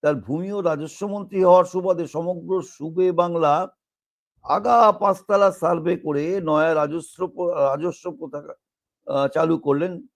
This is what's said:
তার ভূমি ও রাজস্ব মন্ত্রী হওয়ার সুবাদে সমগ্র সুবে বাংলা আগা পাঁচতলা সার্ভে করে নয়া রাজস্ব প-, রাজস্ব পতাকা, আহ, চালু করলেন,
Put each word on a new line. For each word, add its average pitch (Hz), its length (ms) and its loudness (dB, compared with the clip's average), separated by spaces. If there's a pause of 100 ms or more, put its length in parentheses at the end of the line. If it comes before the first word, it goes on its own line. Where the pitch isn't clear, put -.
তার 147 140 0
ভূমি 147 380 -6
ও 202 100 -6
রাজস্ব 160 440 -4
মন্ত্রী 196 380 -2
হওয়ার 180 200 8
সুবাদে 180 420 -2
সমগ্র 175 560 -6
সুবে 170 500 -2
বাংলা 170 640 0 (680)
আগা 220 500 4
পাঁচতলা 196 600 2
সার্ভে 170 440 -2
করে 156 480 -4
নয়া 156 300 2
রাজস্ব 156 520 -4
প-, 175 240 -6
রাজস্ব 147 680 -2
পতাকা, 147 340 -14 (580)
আহ, 139 160 0
চালু 160 300 0
করলেন, 160 580 -2